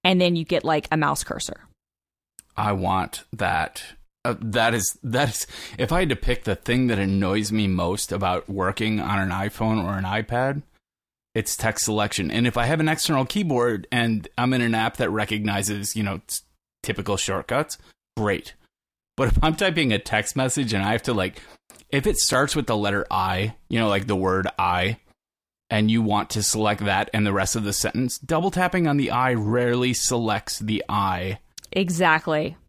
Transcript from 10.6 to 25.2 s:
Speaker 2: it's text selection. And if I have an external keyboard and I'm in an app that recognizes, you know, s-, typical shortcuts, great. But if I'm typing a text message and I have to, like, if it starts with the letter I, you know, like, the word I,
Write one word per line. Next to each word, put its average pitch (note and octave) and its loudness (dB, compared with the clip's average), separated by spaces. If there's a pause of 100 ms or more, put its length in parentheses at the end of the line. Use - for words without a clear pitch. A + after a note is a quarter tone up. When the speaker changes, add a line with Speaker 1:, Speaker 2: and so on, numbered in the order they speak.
Speaker 2:
it's - -2
text - -2
selection. G#2 0
And A#2+ 2
if A#2+ 0
I A#2 0
have D#3 0
an D#3 2
external D#3 0
keyboard B2 0
and A#2 0
I'm B2 2
in B2+ 2
an A#2 2
app A2+ 0
that B2 2
recognizes, G#2 -2
you G#2+ -2
know, G2 -2
s-, - -6 (400)
typical G2+ -2
shortcuts, A#2 -4 (360)
great. G#2 -2 (640)
But C3 2
if - 6
I'm D#3+ 2
typing E3 2
a G#2 2
text - -2
message C3 0
and F#2+ 0
I G#2+ 0
have A#2+ 0
to, B2 0
like, F#2 -2 (480)
if - 0
it A2 2
starts C3+ 2
with C#3+ 0
the A2+ 0
letter G2+ 0
I, F#2 0 (160)
you A2+ 2
know, A2+ 4
like, G2+ 2
the G#2 0
word F#2 2 (100)
I, F2+ 2 (720)